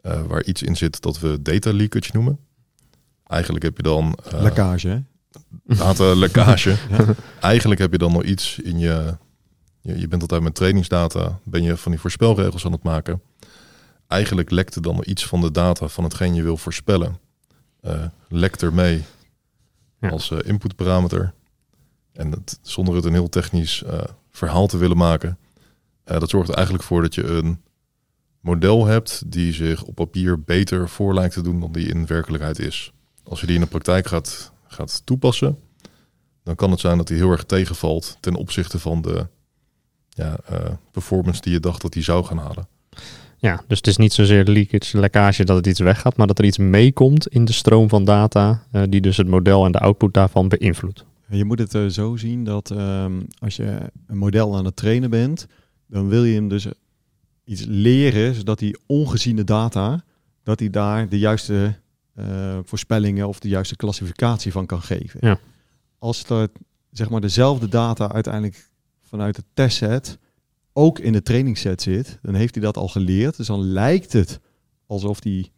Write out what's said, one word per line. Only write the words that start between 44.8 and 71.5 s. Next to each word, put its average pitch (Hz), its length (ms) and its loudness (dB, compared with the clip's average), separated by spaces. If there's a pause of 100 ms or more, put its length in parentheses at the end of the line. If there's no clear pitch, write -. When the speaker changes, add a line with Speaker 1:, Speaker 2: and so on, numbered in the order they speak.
Speaker 3:
lekkage 101 440 4
dat 92 140 4
het 90 100 2
iets 92 120 2
weggaat, 101 380 2
maar 104 100 6
dat 98 120 4
er 104 60 6
iets 101 120 4
meekomt 127 680 6
in 120 180 4
de 110 60 0
stroom 110 380 6
van 107 160 4
data, 104 680 4
eh, 98 180 2
die 98 120 2
dus 95 160 2
het 92 100 2
model 92 380 6
en 92 60 4
de 90 80 2
output 101 340 4
daarvan 95 340 4
beïnvloedt. 95 580 -2 (240)
Speaker 2:
Je 101 160 0
moet 113 140 -2
het, 107 160 -4
eh, 104 100 0
zo 107 320 -2
zien 117 260 -6
dat, 104 280 -6
ehm, 95 480 -4 (200)
als 104 160 -6
je 107 220 -6 (300)
een 104 100 -8
model 101 400 0
aan 92 80 -2
het 92 100 -4
trainen 120 340 0
bent, 123 380 -2 (400)
dan 98 200 -2
wil 113 180 4
je 113 100 2
hem 107 120 -2
dus 101 180 -4 (800)
iets 101 240 -10
leren, 117 680 4
zodat 104 240 -4
die 101 260 -4
ongeziene 123 580 0
data, 110 600 0 (400)
dat 107 160 -2
hij 107 100 -2
daar 104 400 -2
de 101 100 0
juiste, 104 560 0 (400)
eh, 95 480 -8
voorspellingen 101 640 -2
of 101 120 -8
de - 100 -8
juiste 95 260 -2
klassificatie 104 760 -4
van 95 140 -4
kan 87 160 -6
geven. - 400 -8
Speaker 3:
Ja. 107 180 4 (600)
Speaker 2:
Als 117 300 -6
er, 110 180 0 (440)
zeg 113 180 -6
maar, 113 120 -4
dezelfde 117 460 2
data 113 440 -2
uiteindelijk 107 580 -6 (320)
vanuit 104 340 -6
het - 180 -16
testset 123 640 0 (560)
ook 160 260 4
in 113 140 0
de 101 80 2
trainingsset 117 600 -2